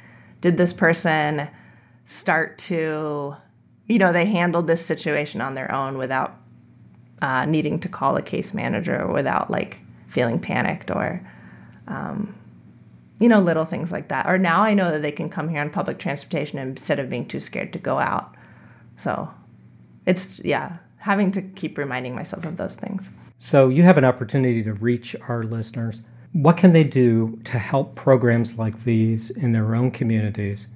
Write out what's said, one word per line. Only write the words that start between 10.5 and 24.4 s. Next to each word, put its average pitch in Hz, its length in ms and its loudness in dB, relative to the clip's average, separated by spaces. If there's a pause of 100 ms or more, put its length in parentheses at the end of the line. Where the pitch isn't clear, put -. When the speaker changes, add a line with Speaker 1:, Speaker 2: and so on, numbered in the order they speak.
Speaker 1:
or, - 320 -4 (640)
um, - 460 -8 (840)
you 240 100 6
know, 220 100 8
little 165 240 2
things 170 280 -6
like 143 160 -8
that. 135 180 -2
Or 185 140 2
now 180 240 4
I 220 100 2
know 185 160 2
that 151 140 -2
they 147 80 -2
can 156 180 -6
come 160 200 -6
here 151 120 -4
on 147 80 -4
public 151 300 -6
transportation 147 580 -6
instead 135 400 -4
of 131 140 -6
being 120 160 -6
too - 120 -8
scared - 340 -10
to - 60 -8
go 135 200 -4
out. - 340 -4 (640)
So - 320 -6 (760)
it's, - 380 -2
yeah, 147 340 -4 (200)
having 196 340 0
to 190 100 -2
keep - 360 -10
reminding 127 360 -6
myself - 320 -10
of 151 120 -8
those - 180 -8
things. - 340 -10 (280)
Speaker 2:
So 135 320 6
you 147 140 6
have 175 140 10
an 135 60 6
opportunity 127 600 2